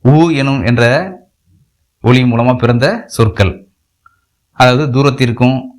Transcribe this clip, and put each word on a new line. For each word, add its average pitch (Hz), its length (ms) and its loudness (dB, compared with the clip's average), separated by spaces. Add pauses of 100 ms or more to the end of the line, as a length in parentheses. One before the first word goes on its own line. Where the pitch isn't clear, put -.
(120)
உ 165 180 4 (120)
எனும் 135 220 -2
என்ற 120 200 0 (1200)
ஒலி 127 200 2
மூலமா 123 320 0
பிறந்த 120 320 0 (180)
சொற்கள், 101 480 -2 (960)
அதாவது 127 400 0
தூரத்திற்கும் 127 680 0 (220)